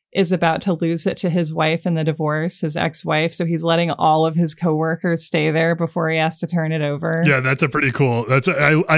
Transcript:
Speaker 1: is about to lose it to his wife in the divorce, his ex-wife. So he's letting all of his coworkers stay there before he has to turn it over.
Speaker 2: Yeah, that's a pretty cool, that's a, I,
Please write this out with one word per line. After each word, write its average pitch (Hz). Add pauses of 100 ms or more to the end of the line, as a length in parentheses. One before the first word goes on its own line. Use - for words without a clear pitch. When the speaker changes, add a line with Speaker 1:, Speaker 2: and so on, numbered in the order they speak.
(120)
Speaker 1:
is 180
about 170
to 185
lose 165
it -
to 180
his 160
wife 160
in 175
the 160
divorce, 156
his 151
ex-wife. 160
So 170
he's 165
letting 165
all 156
of 160
his 165
coworkers 165
stay 156
there 165
before 165
he 160
has 160
to 175
turn 160
it 156
over. 160
Speaker 2:
Yeah, 139
that's 131
a 147
pretty 147
cool, 120
that's 131
a, 143
I, 151 (160)